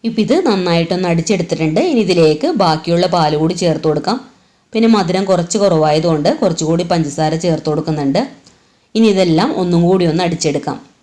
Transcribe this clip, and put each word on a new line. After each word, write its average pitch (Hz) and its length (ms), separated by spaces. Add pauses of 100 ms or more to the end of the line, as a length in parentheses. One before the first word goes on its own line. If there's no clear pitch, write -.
ഇപ്പം 226 160
ഇത് 226 100 (120)
നന്നായിട്ടൊന്ന് 180 640
അടിച്ചെടുത്തിട്ടുണ്ട്. 170 680 (100)
ഇനി 240 160
ഇതിലേക്ക് 165 440 (120)
ബാക്കിയുള്ള 170 540
പാൽ 151 260
കൂടി 160 220
ചേർത്ത് 160 260
കൊടുക്കാം. 226 280 (540)
പിന്നെ 226 240
മധുരം 185 360
കുറച്ച് 175 320
കുറവായതുകൊണ്ട് 156 680 (100)
കുറച്ചുകൂടി 170 540
പഞ്ചസാര 156 380 (120)
ചേർത്ത് 160 280
കൊടുക്കുന്നുണ്ട്. 151 500 (760)
ഇനി 226 180
ഇതെല്ലാം 180 360 (120)
ഒന്നും 175 240
കൂടി 180 240
ഒന്ന് 175 160
അടിച്ചെടുക്കാം. 147 520 (220)